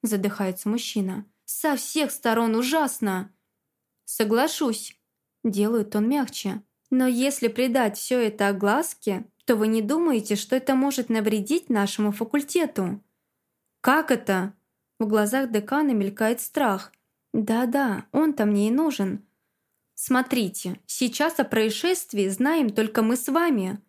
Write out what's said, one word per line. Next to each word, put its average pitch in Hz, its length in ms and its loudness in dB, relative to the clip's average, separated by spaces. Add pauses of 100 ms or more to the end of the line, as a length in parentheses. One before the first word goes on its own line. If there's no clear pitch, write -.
задыхается 202 640 -2
мужчина. 208 560 -4 (220)
«Со 294 300 -2
всех 294 340 -2
сторон 226 440 0
ужасно!» 240 800 0 (720)
«Соглашусь», 233 960 -2 (440)
делает 214 520 0
он 214 120 0
мягче. 226 540 -4 (280)
«Но 254 160 4
если 254 420 0
придать 233 500 0
все 247 220 0
это 208 280 0
огласке, 202 800 0 (180)
то 233 120 4
вы 214 120 2
не 220 140 2
думаете, 254 540 0
что 254 200 -2
это 262 180 0
может 262 340 0
навредить 220 600 0
нашему 208 420 2
факультету?» 226 880 -2 (800)
«Как 311 300 2
это?» 202 420 0 (460)
В 226 80 0
глазах 214 440 2
декана 262 420 0
мелькает 214 480 0
страх. 220 520 -2 (400)
«Да-да, 233 800 0
он-то 294 320 2
мне 208 240 2
и - 20 2
нужен». 240 540 0 (680)
«Смотрите, 247 920 -2
сейчас 285 520 -2
о 269 60 2
происшествии 220 840 0
знаем 254 420 0
только 220 320 0
мы 226 140 2
с 247 120 -4
вами. 262 500 2 (100)